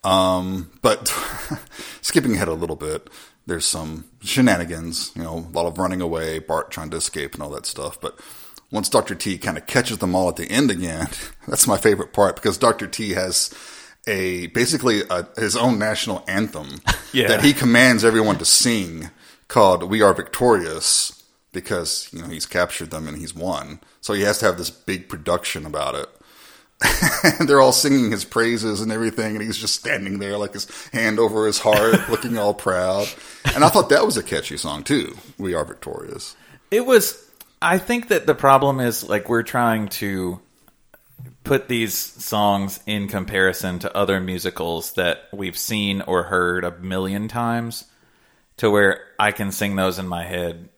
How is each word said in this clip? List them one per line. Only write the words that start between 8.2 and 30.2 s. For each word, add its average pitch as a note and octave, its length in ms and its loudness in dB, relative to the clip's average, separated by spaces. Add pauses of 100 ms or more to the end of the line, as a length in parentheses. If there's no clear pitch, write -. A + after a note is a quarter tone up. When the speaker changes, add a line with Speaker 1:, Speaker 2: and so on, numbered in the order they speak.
Speaker 1:
once G#2 180 -4
Doctor G#2+ 260 2
T F#2+ 220 -4
kinda D#2+ 240 -6
catches B2 360 -2
them F#2 180 0
all F#2 140 2
at E2+ 80 -6
the E2+ 120 -8
end B2 220 2
again, E2 360 -4 (200)
<laughs> - 200 -18
that's - 200 2
my G2+ 100 2
favorite G2 360 2
part G2 220 4
because G2+ 220 -2
Doctor A2+ 300 2
T G#2 240 -6
has F2+ 420 -2 (540)
a, F#2 400 -2
basically A#2+ 600 2
a, F2+ 260 -2
his A2 220 -2
own A#2 200 2
national G#2 500 -4
anthem D#2 540 -6 (140)
Speaker 2:
<laughs> - 180 -16
Yeah. B2 140 4
Speaker 1:
that - 160 4
he D3 100 8
commands A#2+ 520 6
everyone A2 320 4
to - 80 -4
sing E2+ 640 0 (400)
called F#2+ 340 6
We G#2 180 0
Are G2 120 8
Victorious F2+ 1080 0 (280)
because, F2 640 -6
you E2 80 -12
know, E2+ 60 -12
he's E2 180 -10
captured F2 460 -4
them D#2+ 160 -8
and D2+ 100 -10
he's D#2+ 180 -12
won. D#2 440 -8 (220)
So - 120 -4
he G2 80 -2
has G2+ 180 2
to A2+ 60 0
have F2+ 120 4
this E2+ 120 -6
big - 400 -8
production E2 560 -4
about D2 300 -4
it. C#2 120 -8 (720)
<laughs> - 600 2
And D#3 100 2
they're C#3+ 120 8
all C3 100 8
singing C3 400 4
his G2+ 120 -4
praises A2+ 580 0
and A2 100 -2
everything, A2 440 -2
and G#2+ 80 -6
he's A2 140 -6
just A2 180 -4
standing G2 440 -4
there, G2+ 180 -6